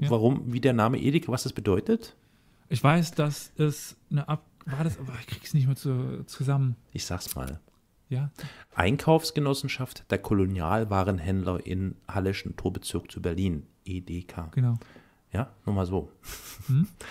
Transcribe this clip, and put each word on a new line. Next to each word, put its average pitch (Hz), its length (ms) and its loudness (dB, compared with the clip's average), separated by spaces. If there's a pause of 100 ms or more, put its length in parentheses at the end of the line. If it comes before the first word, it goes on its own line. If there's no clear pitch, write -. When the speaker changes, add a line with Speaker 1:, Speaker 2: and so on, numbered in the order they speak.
Speaker 1:
Ja. 147 100 0
Speaker 2:
warum, 120 420 4
wie 113 80 0
der 131 120 6
Name 117 260 4
Edeka, 160 320 2
was 120 120 0
das 120 100 -4
bedeutet? 107 640 0 (540)
Speaker 1:
Ich 117 120 0
weiß, 156 300 4
dass 147 440 -2
es - 400 -2 (140)
eine 143 180 0
Ab-, 156 180 -4 (180)
war 143 200 -4
das, - 140 -2
aber 131 220 -10
ich - 60 -16
krieg's - 260 -10
nicht 139 140 4
mehr 135 100 2
zu, 131 480 -4
zusammen. 135 520 0 (160)
Speaker 2:
Ich - 120 -6
sag's - 320 -6
mal. 67 240 -6 (480)
Speaker 1:
Ja. 139 220 -2 (440)
Speaker 2:
Einkaufsgenossenschaft 139 1400 0
der 95 80 2
Kolonialwarenhändler 95 1500 0
in 92 300 -4 (120)
Halleschen 95 480 -2
Torbezirk - 540 -4
zu - 100 -12
Berlin, 87 460 -2 (180)
E 92 160 -6
D 87 220 -8
K. 85 300 -10
Speaker 1:
Genau. 120 260 2 (540)
Speaker 2:
Ja, 120 180 -2 (160)
nur 104 80 0
mal 95 120 2
so. 87 240 -2 (560)
Speaker 1:
Hm? 143 200 4 (240)